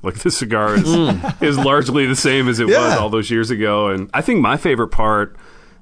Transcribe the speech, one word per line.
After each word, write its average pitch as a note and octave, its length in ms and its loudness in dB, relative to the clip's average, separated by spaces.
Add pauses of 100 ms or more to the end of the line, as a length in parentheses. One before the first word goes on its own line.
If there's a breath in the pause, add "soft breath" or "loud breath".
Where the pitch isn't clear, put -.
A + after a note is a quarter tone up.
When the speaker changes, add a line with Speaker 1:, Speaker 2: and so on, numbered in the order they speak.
Speaker 1:
Like, F#2 180 -6
the F3 120 0
cigar G#2+ 440 -2
is, F3+ 80 4
Speaker 2:
Mm. E3 600 0
Speaker 1:
is D3 140 0
largely C#3 480 2
the C3 100 0
same C3 320 0
as A#2 140 0
it A2+ 60 0
was G3+ 80 4
Speaker 2:
Yeah. D3+ 220 2
Speaker 1:
all G#2+ 120 -2
those G#2+ 200 -2
years A2+ 220 0
ago. G#2 380 0
And F#2+ 240 -4
I C#3+ 80 -2
think A#3 180 0
my B2 160 2
favorite C3 340 0
part, G#2+ 460 2 (460 soft breath)